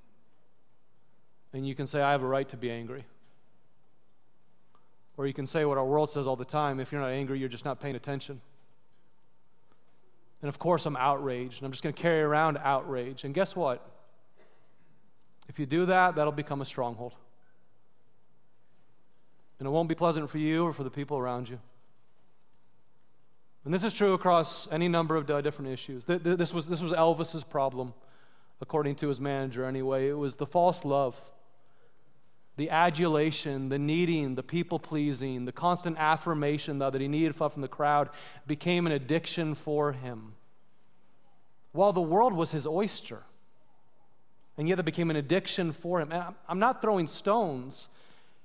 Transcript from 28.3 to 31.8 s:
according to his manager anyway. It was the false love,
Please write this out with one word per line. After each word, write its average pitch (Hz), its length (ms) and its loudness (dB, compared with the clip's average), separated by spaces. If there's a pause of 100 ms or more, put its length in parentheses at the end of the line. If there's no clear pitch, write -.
according 143 360 0
to 151 120 -2
his 131 120 0
manager 135 440 -2
anyway. 131 440 0
It 147 100 0
was 139 180 -2
the 143 100 -4
false 180 380 4
love, 139 340 2 (1400)